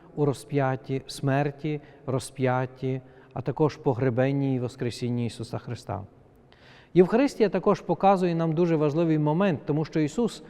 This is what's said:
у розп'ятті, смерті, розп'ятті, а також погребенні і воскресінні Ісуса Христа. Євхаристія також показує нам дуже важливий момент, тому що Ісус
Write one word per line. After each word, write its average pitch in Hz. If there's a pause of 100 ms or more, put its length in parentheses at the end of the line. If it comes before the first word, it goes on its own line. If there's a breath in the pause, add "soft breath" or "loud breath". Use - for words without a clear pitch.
(160 loud breath)
у 151
розп'ятті, 135
смерті, 143 (260 loud breath)
розп'ятті, 127 (320 loud breath)
а -
також 151
погребенні 135
і -
воскресінні 120
Ісуса 117
Христа. 107 (920 soft breath)
Євхаристія 208
також 190
показує 180
нам 165
дуже 165
важливий 156
момент, 151
тому 151
що 160
Ісус 170